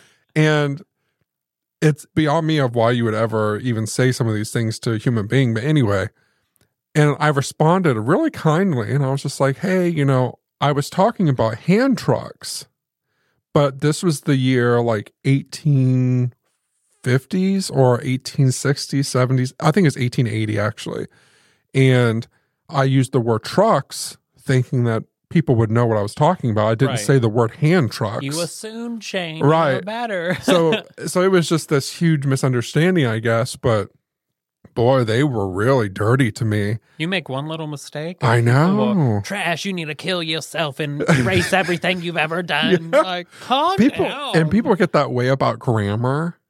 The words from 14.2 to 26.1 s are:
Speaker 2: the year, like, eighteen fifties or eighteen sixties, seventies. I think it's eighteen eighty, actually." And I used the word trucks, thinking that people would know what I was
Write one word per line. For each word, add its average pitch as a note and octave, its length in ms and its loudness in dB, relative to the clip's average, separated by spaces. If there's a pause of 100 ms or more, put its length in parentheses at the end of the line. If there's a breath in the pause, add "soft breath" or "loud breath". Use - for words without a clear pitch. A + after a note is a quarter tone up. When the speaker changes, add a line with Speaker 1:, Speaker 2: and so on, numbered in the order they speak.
Speaker 2:
the C#3+ 140 0
year, B2 440 2
like, A2+ 320 -2 (120)
eighteen B2+ 1120 0 (680)
fifties F#3+ 680 0
or B2+ 320 4
eighteen C3 500 0
sixties, C#3 560 -2
seventies. B2+ 500 0
I D#3 120 2
think F#3 180 4
it's B2+ 80 -2
eighteen B2 320 -2
eighty, A2 300 -2
actually." - 480 -6 (680 soft breath)
And B2 520 2 (420)
I C#3+ 160 0
used C3+ 280 2
the C3+ 80 2
word A2+ 240 0
trucks, - 720 0 (220)
thinking B2+ 440 0
that A2+ 200 -2 (260)
people D#3 260 2
would A2 140 2
know A#2+ 140 2
what A2+ 140 0
I G2+ 40 0
was G2+ 120 -6